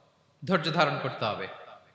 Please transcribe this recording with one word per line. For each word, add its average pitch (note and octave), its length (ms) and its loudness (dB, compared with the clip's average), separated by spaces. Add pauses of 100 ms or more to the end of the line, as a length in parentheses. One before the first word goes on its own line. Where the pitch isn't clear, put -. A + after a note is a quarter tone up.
(440)
ধৈর্য E3 280 0
ধারণ C#3+ 300 4
করতে B2+ 220 -4
হবে। F#2+ 220 -2 (480)